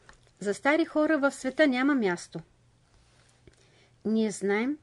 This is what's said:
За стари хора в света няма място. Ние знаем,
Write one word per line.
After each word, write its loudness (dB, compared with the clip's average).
За -4
стари 0
хора 0
в 2
света 0
няма 2
място. -2
Ние 0
знаем, -2